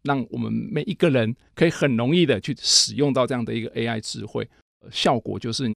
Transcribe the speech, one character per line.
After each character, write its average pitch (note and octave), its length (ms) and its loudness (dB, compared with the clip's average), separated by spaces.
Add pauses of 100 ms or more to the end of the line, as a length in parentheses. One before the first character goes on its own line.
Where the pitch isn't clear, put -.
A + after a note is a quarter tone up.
让 C#3 260 0
我 B2 80 -8
们 A2+ 140 -4
每 A2+ 320 -2
一 G3+ 100 -4
个 F3 160 4
人 A#2+ 260 2 (200)
可 D#3+ 100 4
以 E3+ 40 4
很 C#3+ 280 2
容 B2+ 180 2
易 F3 100 6
的 G#2+ 140 2
去 C3+ 200 -6
使 - 360 2
用 C#3+ 160 2
到 B2+ 140 2
这 B2+ 80 -4
样 B2 100 -2
的 A2 100 -4
一 A2+ 80 -4
个 A#2 80 -8
A A#2 180 -4
I A#2 120 -4
智 G#2+ 260 -10
慧， A2 220 -6 (340)
呃， - 100 -20
效 C#3 280 2
果 G2+ 200 -6
就 A#2 120 -6
是 A2+ 240 -2